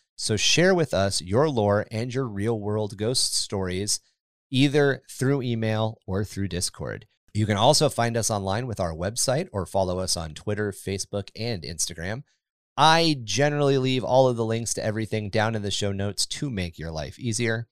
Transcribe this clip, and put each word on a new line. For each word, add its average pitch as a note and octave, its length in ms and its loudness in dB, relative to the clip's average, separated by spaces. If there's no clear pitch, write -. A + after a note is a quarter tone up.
So - 180 -2
share F3+ 400 4
with E3 180 0
us G2 280 2
your A2 280 2
lore G#2 400 2
and A2+ 240 -6
your C3 140 -2
real G#2+ 320 -2
world G#2 380 -4
ghost A2+ 360 0
stories, F#2+ 680 -2
either C#3 580 4
through C3+ 320 0
email A2 640 -2
or G2 200 -2
through G2 240 -4
Discord. D2+ 560 -6
You G#2+ 120 2
can G#2 100 2
also C#3 320 4
find A#2 300 0
us A2 120 0
online G#2 380 -2
with G#2 140 -6
our E2+ 120 -2
website A#2 600 -2
or F#2+ 120 -2
follow F2+ 340 0
us F#2 180 -2
on D#2+ 160 -8
Twitter, G#2 400 -4
Facebook, - 600 -6
and A2 300 -6
Instagram. E2+ 600 -6
I D#3+ 480 6
generally C#3 520 2
leave C3 260 0
all C3 260 6
of A#2+ 80 0
the A2+ 80 0
links A2+ 300 -2
to - 80 -6
everything G#2+ 460 -2
down A2 260 2
in G#2+ 60 -4
the G2+ 80 -4
show G2+ 220 -2
notes G2 360 -4
to - 220 -6
make F#2 300 -6
your D#2+ 100 -8
life D#2 300 -8
easier. A2+ 540 -2